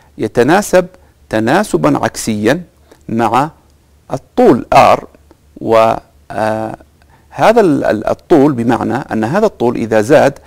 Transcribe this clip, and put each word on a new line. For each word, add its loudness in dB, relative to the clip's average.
يتناسب 0
تناسبًا -2
عكسيًا -2
مع -2
الطول 0
R، 4
و، 2
آه، -6
هذا 2
ال-، 0
ال-، -2
الطول 2
بمعنى -2
أن -6
هذا -2
الطول -2
إذا 0
زاد 2